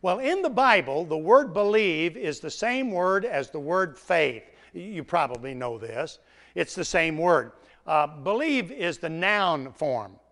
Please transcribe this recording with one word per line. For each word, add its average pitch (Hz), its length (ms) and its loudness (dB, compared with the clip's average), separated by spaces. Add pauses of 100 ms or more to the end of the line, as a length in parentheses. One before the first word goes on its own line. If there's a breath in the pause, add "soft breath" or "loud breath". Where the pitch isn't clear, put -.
Well, 185 200 0
in 339 220 0
the 320 80 0
Bible, 185 540 4
the 156 140 -2
word 208 340 6
believe 190 640 2
is 175 220 -4
the 156 120 -10
same 247 420 -2
word 185 320 2
as 151 260 -2
the 156 80 -8
word 160 400 -2
faith. 147 460 0 (280 loud breath)
You 180 300 -10
probably 131 520 -2
know 123 220 -6
this. 113 440 -8 (340 soft breath)
It's 175 200 -4
the 180 100 -6
same 160 340 0
word. 156 340 2 (320 soft breath)
Uh, 151 220 2
believe 202 640 -2
is 175 280 -4
the 170 100 -6
noun 170 640 0
form. 110 480 -4 (120)